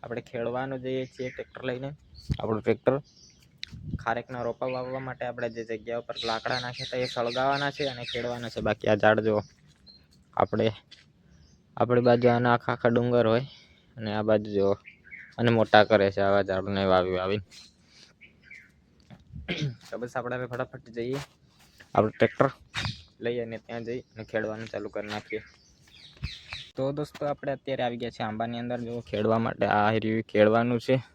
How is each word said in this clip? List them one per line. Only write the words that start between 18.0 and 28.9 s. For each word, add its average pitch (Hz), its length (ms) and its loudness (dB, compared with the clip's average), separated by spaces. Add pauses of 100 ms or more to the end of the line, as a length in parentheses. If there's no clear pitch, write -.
તો - 100 -10
બસ 120 180 -10
આપણે 123 200 4
હવે 127 160 -4
ફટાફટ 127 360 -8 (100)
જઈએ, 127 220 -2 (720)
આપણે 104 200 4
ટ્રેક્ટર - 340 4 (760)
લઈ 120 200 -2
અને 113 220 -10
ત્યાં 117 200 -8
જઈ 120 140 -6 (120)
અને 113 180 -14
ખેડવાનું 110 420 -4
ચાલુ 104 220 -8
કરી 104 200 -8
નાખીએ. 107 280 -8 (1300)
તો 131 60 -4 (160)
દોસ્તો, - 220 -8 (100)
આપણે 143 260 -4
અત્યારે 131 280 -4
આવી 120 180 -4
ગયા 117 140 -8
છે - 80 -6
આંબાની 113 380 -4
અંદર. 120 260 -6
જો 120 120 -8 (100)